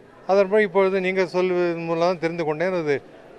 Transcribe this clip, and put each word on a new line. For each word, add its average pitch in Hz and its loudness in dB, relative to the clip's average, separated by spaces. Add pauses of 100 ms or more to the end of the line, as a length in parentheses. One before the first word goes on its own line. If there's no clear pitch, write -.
(280)
அதன் 196 4
பிறகு 208 2
இப்பொழுது 190 2
நீங்க 185 0
சொல்வதன் 175 0
மூலம் 165 -2
தான் 175 0
தெரிந்து 165 -4
கொண்டேன், 156 -2
அது 147 -2 (380)